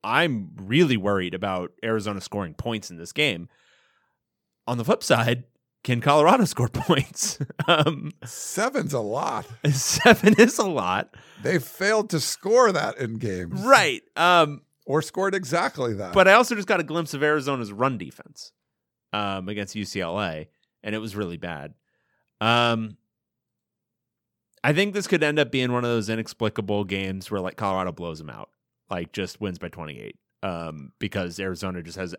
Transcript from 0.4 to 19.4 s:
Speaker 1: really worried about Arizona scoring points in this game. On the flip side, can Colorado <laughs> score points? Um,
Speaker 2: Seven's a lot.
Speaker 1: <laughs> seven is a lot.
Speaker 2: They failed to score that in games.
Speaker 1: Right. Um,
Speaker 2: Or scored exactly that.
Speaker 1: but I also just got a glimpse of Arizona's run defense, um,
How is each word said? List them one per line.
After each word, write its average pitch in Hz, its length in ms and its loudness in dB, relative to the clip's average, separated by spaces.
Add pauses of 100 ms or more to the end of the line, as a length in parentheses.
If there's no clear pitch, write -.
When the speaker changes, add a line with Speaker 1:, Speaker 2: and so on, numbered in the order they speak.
Speaker 1:
really 123 400 2
worried 95 380 0
about 92 360 -4 (140)
Arizona 104 360 -2
scoring 90 340 -8
points 113 360 -6
in 87 60 -16
this 82 160 -14
game. 107 360 -2 (1160)
On 123 100 -2
the 117 80 -4
flip - 200 0
side, 120 400 2 (400)
can 120 160 2
Colorado 156 440 6
<laughs> - 20 4
score 120 220 -2
points? - 680 0 (300)
Um, 151 420 2 (140)
Speaker 2:
Seven's 208 680 -4
a 135 60 -2
lot. 113 480 -4 (120)
Speaker 1:
<laughs> 147 120 2
seven 208 680 6
is 226 220 6
a 311 80 2
lot. 95 480 -2 (300)
Speaker 2:
They 170 160 0
failed 208 500 0
to 170 80 0
score 220 540 2
that 123 260 -2
in 113 200 -6
games. 98 440 -6
Speaker 1:
Right. 202 400 4 (140)
Um, 165 460 4 (220)
Speaker 2:
Or 147 160 0
scored 190 360 -4
exactly 156 580 -2
that. 95 180 -8
Speaker 1:
but 185 140 6
I 190 60 10
also 233 240 6
just 202 100 -6
got 190 140 2
a 165 40 -6
glimpse 151 300 -6
of 139 80 -4
Arizona's 139 500 -2
run 123 240 0
defense, - 540 -16 (600)
um, 98 360 -4